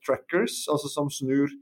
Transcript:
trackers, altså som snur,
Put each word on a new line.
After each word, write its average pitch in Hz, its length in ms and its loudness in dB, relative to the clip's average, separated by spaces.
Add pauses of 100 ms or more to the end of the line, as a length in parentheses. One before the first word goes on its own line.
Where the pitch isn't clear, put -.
trackers, - 720 0
altså 147 180 0
som 147 220 -2
snur, 139 500 2